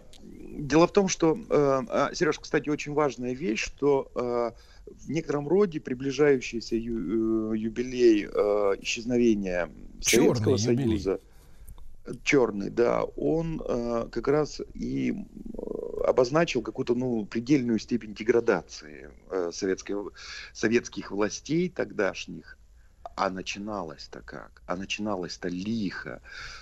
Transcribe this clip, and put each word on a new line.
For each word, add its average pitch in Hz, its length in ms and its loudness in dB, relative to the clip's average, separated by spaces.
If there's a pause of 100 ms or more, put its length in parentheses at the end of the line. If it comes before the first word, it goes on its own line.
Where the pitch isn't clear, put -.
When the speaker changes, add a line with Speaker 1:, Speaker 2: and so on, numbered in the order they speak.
(220)
Speaker 1:
дело 151 640 2
в - 60 2
том, 196 160 6
что, 160 280 2
э, - 80 -10 (440)
а, 131 260 2
Сереж, 156 240 2
кстати, 143 300 -2
очень 147 240 -2
важная 131 400 0
вещь, 165 320 -2
что, 139 500 2
э, 120 360 0 (560)
в 113 40 -6
некотором 147 380 -2
роде 170 320 4
приближающийся 131 960 2
ю-, 110 800 0
э, 110 40 2
юбилей, 117 720 4
э, 101 520 2
исчезновения 110 880 2 (300)
Speaker 2:
Черный - 340 4
Speaker 1:
Советского 107 220 2 (160)
Speaker 2:
юбилей. 120 280 0
Speaker 1:
Союза, 95 200 -2 (1040)
черный, 104 460 2
да, 117 340 2
он, 165 600 -2
э, 120 460 -2
как 117 180 -4
раз 147 320 2 (140)
и, 131 360 -2
м, - 180 -6 (800)
обозначил 131 560 4
какую-то, 120 320 -2
ну, 120 320 0
предельную 120 520 2
степень 107 360 -4
деградации, 95 960 0 (200)
э, 87 220 -2
советской 98 400 -2
в-, 101 200 -8 (400)
советских - 600 0
властей 139 560 -2
тогдашних. - 880 -4 (600)
А 98 120 0
начиналось-то 92 960 -10
как? - 440 -16
А 90 100 -4
начиналось-то 95 720 -6
лихо. 92 760 -4 (400)